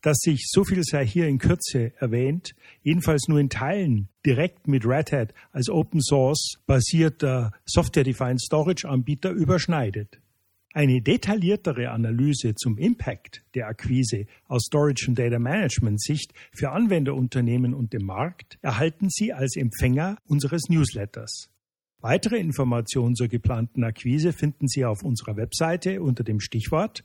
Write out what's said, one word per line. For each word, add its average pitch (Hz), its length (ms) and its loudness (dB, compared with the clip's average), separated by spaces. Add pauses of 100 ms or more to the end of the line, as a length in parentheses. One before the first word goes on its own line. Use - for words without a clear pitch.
das 151 140 4
sich, 151 320 0
so 196 140 4
viel 185 200 0
sei 143 220 -2
hier 160 220 2
in 139 100 2
Kürze 123 600 0
erwähnt, 131 580 -2 (260)
jedenfalls 156 460 2
nur 151 120 4
in 139 120 2
Teilen 135 580 0 (160)
direkt 147 420 0
mit 135 160 2
Red 131 280 0
Hat 123 240 -2 (160)
als 131 180 -2
Open 160 320 0
Source 139 640 2
basierter 131 880 2 (140)
Software - 380 2
Defined 127 380 0
Storage - 480 0
Anbieter 135 400 -2
überschneidet. 139 920 0 (540)
Eine 131 300 4
detailliertere 175 880 0
Analyse 117 640 0
zum 110 240 -2
Impact - 640 -2 (100)
der 117 140 -4
Akquise 110 580 -2 (220)
aus 123 180 -2
Storage 147 420 0
und 123 120 0
Data 120 180 0
Management 123 640 0
Sicht - 320 -4 (180)
für 135 200 -4
Anwenderunternehmen 135 1040 0
und 120 180 -4
den 107 100 -4
Markt 107 600 -6
erhalten 156 440 0
Sie 214 260 -2
als 131 220 -4
Empfänger 139 680 0
unseres 143 420 0
Newsletters. 113 840 -2 (480)
Weitere 196 380 0
Informationen 123 760 0
zur 120 140 0
geplanten 117 560 -2
Akquise 139 500 0
finden 151 340 -2
Sie 131 160 0
auf 110 200 -2
unserer 110 320 -4
Webseite 175 640 -2
unter 127 220 0
dem 107 160 -2
Stichwort - 640 -4